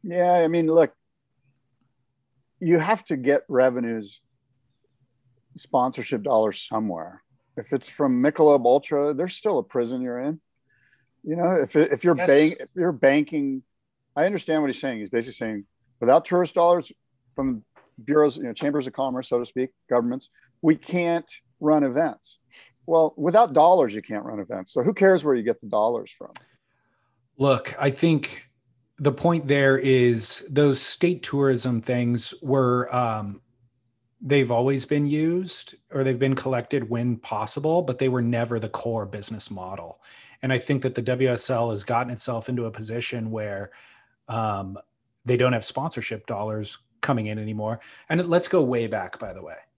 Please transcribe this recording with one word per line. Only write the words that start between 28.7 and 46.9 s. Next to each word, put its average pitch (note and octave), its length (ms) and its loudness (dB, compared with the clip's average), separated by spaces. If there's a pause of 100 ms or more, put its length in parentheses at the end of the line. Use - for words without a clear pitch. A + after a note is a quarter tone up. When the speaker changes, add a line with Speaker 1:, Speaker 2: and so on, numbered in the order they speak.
Speaker 2:
the C#3+ 120 2
point D#3+ 380 0
there C3+ 280 4
is B2 720 2
those C#3+ 320 2
state - 440 0
tourism B2+ 580 0
things A#2+ 500 -2 (100)
were, B2+ 520 2
um, A2 460 -4 (800)
they've C3+ 320 2
always C3 340 0
been D3 180 0
used E3 720 -4 (180)
or C3+ 120 -2
they've B2+ 160 0
been C3+ 160 2
collected C3 520 -4
when A#2+ 280 -2
possible, C#3+ 680 -4
but B2+ 160 -6
they C3+ 100 0
were B2 140 0
never A#2 380 -2
the A2 80 -6
core A2+ 360 -6
business G2+ 460 -12
model. F#2 500 -14 (420)
And C3 100 -2
I B2+ 80 0
think C3+ 220 -2
that C3 120 -4
the A#2+ 80 -4
W B2+ 280 0
S A#2+ 200 -2
L A#2 200 0
has G2+ 120 -6
gotten B2 300 -4
itself A#2 360 -8
into A#2+ 180 -4
a A2+ 40 -6
position A2 600 -8
where, G2+ 400 -8 (560)
um, G2 500 -4 (460)
they B2 120 0
don't B2+ 160 2
have A2+ 120 -2
sponsorship A#2+ 600 -8
dollars G#2+ 520 -6 (220)